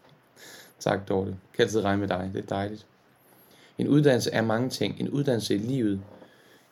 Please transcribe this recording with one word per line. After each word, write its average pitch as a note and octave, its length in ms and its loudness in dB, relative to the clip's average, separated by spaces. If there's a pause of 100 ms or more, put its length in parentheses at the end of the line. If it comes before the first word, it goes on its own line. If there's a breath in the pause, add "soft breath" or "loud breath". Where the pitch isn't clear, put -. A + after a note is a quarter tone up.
(800 loud breath)
Tak, G2+ 300 0
Dorte. G2 280 -2 (160)
Kan B2 100 4
altid A2 180 2
regne G2 180 2
med G2+ 80 -2
dig. F#2 260 -2
Det G#2+ 100 -6
er G#2+ 40 -18
dejligt. G#2 380 -6 (920 soft breath)
En A#2+ 100 0
uddannelse C3+ 440 4
er A#2 100 2
mange A2+ 280 0
ting. - 300 -4
En A#2+ 100 -4
uddannelse B2 460 0
i - 20 2
livet, A2 440 -2 (720 loud breath)